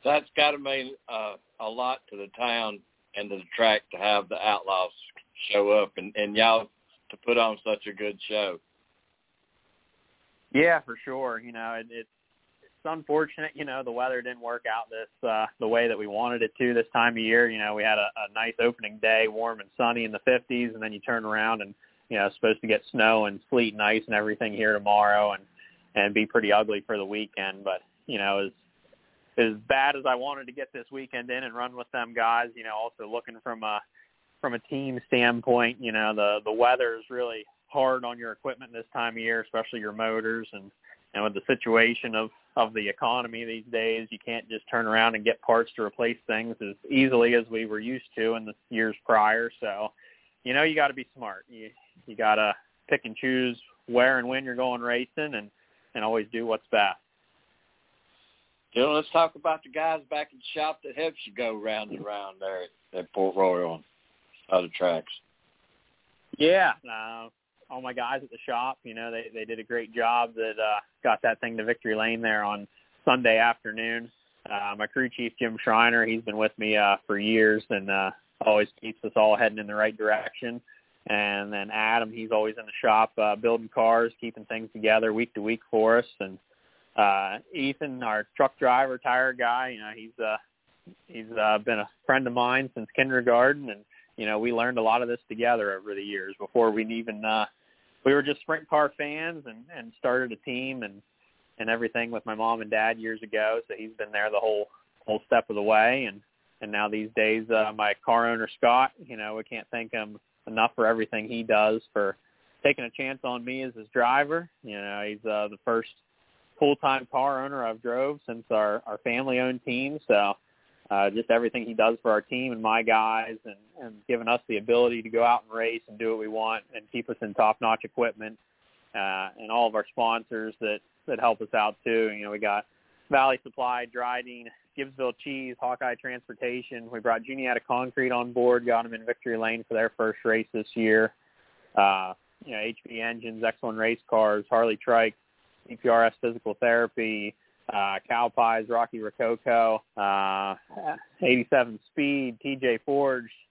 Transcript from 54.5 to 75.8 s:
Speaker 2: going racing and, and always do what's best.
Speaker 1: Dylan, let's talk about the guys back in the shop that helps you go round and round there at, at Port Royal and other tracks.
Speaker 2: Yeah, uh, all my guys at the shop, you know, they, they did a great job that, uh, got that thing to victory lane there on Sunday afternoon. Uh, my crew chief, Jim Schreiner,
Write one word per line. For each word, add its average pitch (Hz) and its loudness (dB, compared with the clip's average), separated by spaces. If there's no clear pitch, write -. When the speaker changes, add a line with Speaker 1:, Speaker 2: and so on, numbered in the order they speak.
Speaker 2:
going 123 -2
racing 120 -2
and, 104 -8
and 113 -6
always 110 0
do 117 -6
what's 110 -2
best. 101 2
Speaker 1:
Dylan, 143 2
let's 151 -2
talk 165 4
about 156 -4
the - -20
guys 156 -4
back 151 -6
in 131 -20
the 151 -10
shop 156 -4
that 135 -14
helps 156 -6
you 101 -18
go 113 -4
round 107 -6
and 95 -12
round 101 -10
there 95 -6
at, - -14
at 87 -10
Port 95 0
Royal 90 2
and 78 -18
other 90 4
tracks. 87 0
Speaker 2:
Yeah, 170 6
uh, 113 -12
all 131 -12
my 127 -8
guys 123 -4
at 135 -18
the 117 -20
shop, 127 -4
you 113 -16
know, 113 -10
they, 113 -8
they 110 -8
did 113 -8
a 113 -12
great 113 -6
job 117 0
that, 113 -4
uh, 107 0
got 113 2
that 113 0
thing 117 -6
to 110 -4
victory 117 -2
lane 113 -2
there 107 0
on 104 -4
Sunday 123 4
afternoon. 117 0
Uh, 101 -6
my 107 -4
crew 127 -2
chief, 117 -6
Jim 113 -2
Schreiner, 117 4